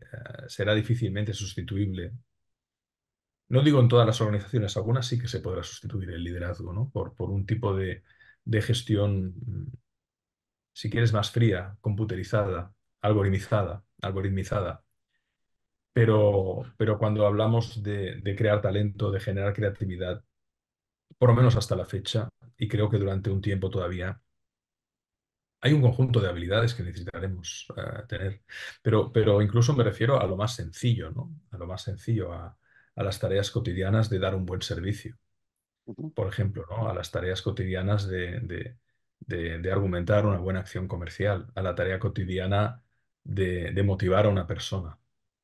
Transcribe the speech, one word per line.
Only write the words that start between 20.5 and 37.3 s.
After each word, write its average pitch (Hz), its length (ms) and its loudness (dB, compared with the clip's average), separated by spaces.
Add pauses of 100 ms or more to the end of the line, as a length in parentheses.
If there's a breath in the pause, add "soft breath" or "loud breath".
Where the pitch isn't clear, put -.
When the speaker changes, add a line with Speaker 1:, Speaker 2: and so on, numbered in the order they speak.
Speaker 1:
por 123 100 6
lo 117 80 8
menos 123 200 8
hasta 101 200 0
la 90 80 -2
fecha, - 460 -4 (260)
y 104 120 -4
creo 104 200 2
que 107 100 2
durante 95 320 0
un 95 120 0
tiempo 95 280 0
todavía, 90 500 -4 (1400)
hay 131 140 4
un 147 80 6
conjunto 123 380 4
de 95 80 2
habilidades 92 460 0
que - 80 -6
necesitaremos, 87 840 -8 (100)
eh, - 320 -8
tener. 95 340 -6 (380 loud breath)
Pero, 107 320 2
pero 104 300 6
incluso 117 320 4
me 120 100 4
refiero 117 360 2
a 95 60 0
lo 92 100 -2
más 104 180 -2
sencillo, 87 560 -4
¿no? 113 200 -8 (200)
A 98 80 -14
lo 85 80 -10
más 90 160 -10
sencillo, 92 500 -4
a, 85 240 -12 (400 soft breath)
a 101 60 -4
las 95 180 -6
tareas 98 300 0
cotidianas 110 580 0
de 95 100 0
dar 95 160 0
un 92 120 -2
buen 92 160 -4
servicio. - 560 -6 (640)
Speaker 2:
Ujú. 135 300 -12
Speaker 1:
Por - 140 -4
ejemplo, 98 420 -4
¿no? 107 180 -4
A 104 60 -4
las 87 160 -8
tareas 92 320 -4